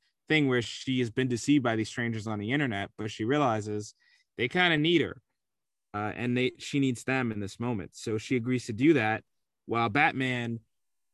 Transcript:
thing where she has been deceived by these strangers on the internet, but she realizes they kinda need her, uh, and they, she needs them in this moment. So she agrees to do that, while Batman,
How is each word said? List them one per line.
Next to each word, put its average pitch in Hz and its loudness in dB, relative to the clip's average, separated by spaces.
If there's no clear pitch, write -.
thing 151 4
where 123 2
she - -4
has 113 -2
been 131 0
deceived 127 2
by 113 0
these 110 -2
strangers 117 -4
on 107 -4
the 104 -4
internet, 123 -2
but 104 -8
she 107 -6
realizes 110 0
they 123 0
kinda 175 2
need 160 4
her, 95 -4
uh, 104 -4
and 123 -2
they, 123 2
she - -4
needs 131 0
them 127 0
in 104 -4
this 98 -6
moment. 117 -4
So 110 -4
she 127 -2
agrees 123 -2
to 120 -6
do 139 6
that, 110 2
while 117 0
Batman, 123 0